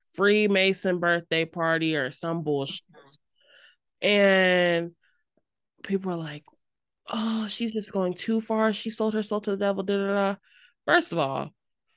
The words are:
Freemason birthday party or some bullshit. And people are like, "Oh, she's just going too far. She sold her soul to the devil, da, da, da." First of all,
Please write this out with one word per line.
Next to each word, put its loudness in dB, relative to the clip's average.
Freemason 2
birthday 0
party -2
or -2
some -6
bullshit. -2
And 4
people -4
are -4
like, -10
"Oh, -4
she's -6
just -6
going 0
too -2
far. 0
She -8
sold -2
her -2
soul -4
to -4
the -2
devil, 0
da, -2
da, -2
da." 0
First 2
of -4
all, -2